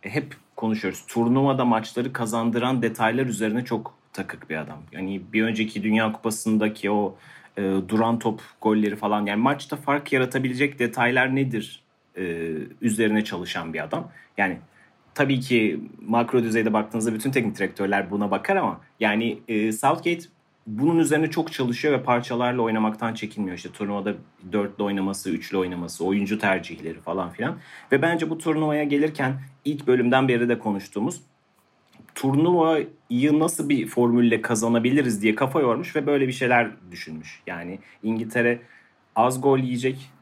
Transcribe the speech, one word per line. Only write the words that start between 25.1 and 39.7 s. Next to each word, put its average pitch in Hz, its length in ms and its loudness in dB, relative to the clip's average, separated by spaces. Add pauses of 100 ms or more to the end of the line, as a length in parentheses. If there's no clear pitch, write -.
üçlü 85 280 -4
oynaması, 90 480 -4
oyuncu 101 340 0
tercihleri 82 640 -2
falan 87 280 -4
filan. 127 280 -6 (340)
Ve 139 100 4
bence 165 280 0
bu 160 80 -4
turnuvaya 151 460 0
gelirken 143 580 0 (240)
ilk 147 220 -4
bölümden 127 400 4
beri 120 220 2
de 113 100 0
konuştuğumuz 107 600 -4 (960)
turnuvayı 151 1200 2
nasıl 160 300 0
bir 135 180 2
formülle 120 540 4
kazanabiliriz 117 800 2
diye 110 140 4
kafa 139 260 0
yormuş 117 340 0
ve 147 120 0
böyle 139 200 2
bir 127 60 -2
şeyler 120 380 2 (200)
düşünmüş. 78 560 -14
Yani 87 320 -10 (240)
İngiltere 113 560 0 (560)
az 127 260 4
gol 135 180 6
yiyecek 127 500 -2 (120)